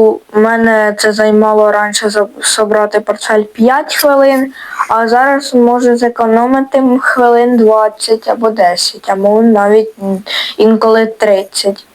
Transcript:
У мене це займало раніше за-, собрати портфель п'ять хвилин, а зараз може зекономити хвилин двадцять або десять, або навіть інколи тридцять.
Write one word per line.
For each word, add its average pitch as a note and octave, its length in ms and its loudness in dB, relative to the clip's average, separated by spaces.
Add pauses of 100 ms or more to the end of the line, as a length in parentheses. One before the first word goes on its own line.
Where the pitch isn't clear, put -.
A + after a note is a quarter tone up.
(340)
У G#3+ 60 2
мене A3 580 0
це G#3+ 140 0
займало G#3+ 600 2
раніше G#3 380 -2
за-, G#3 160 -2 (140)
собрати G#3 600 -2
портфель G#3+ 420 -2
п'ять B3+ 520 -2
хвилин, C4+ 580 0 (360)
а A3+ 200 -2
зараз C#4 460 0
може A#3+ 420 2
зекономити A#3+ 880 0 (180)
хвилин A#3+ 560 2
двадцять A3 720 0
або A3+ 220 -2
десять, - 600 -2
або G3+ 320 0
навіть A3 520 2 (600)
інколи A3 500 2
тридцять. G3+ 880 -4